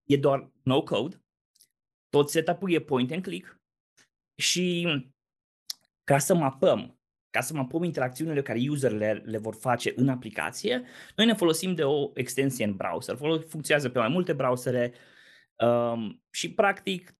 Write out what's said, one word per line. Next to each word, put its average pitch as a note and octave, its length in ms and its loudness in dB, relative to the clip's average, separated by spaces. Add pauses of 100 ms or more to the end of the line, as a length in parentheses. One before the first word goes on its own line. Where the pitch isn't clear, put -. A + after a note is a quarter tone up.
e C#3 120 4
doar C#3 340 2 (120)
no C3 200 2
code, C3 400 -4 (880)
tot D3 220 4
setup-ul F3 420 0
e D#3 80 4
point B2+ 320 0
and F3+ 100 -6
click F#3 380 -12 (800)
și F3 460 0 (1160)
ca C#3 140 4
să D#3+ 160 2
mapăm, C#3+ 640 2 (300)
ca A#2+ 100 -2
să B2 140 -6
mapăm D3+ 280 -4
interacțiunile D3 600 -4
care A#2 180 -2 (100)
userele G#2+ 540 0
le A2 140 -6
vor G#2+ 160 -6
face A#2+ 420 -2
în C3 120 4
aplicație, B2 720 -4 (340)
noi G#3+ 100 4
ne A#3 80 4
folosim F3 400 0
de D#3+ 100 0
o C#3+ 300 0
extensie C3+ 500 -2
în G2+ 120 0
browser. F#2 400 -4
Folo-, D3+ 220 -2 (100)
funcționează D3 400 0
pe B2 100 -2
mai A2+ 100 2
multe E3+ 240 0
browsere, B2 600 0 (640)
um, A#2 760 0
și, - 240 -8
practic, G3 640 0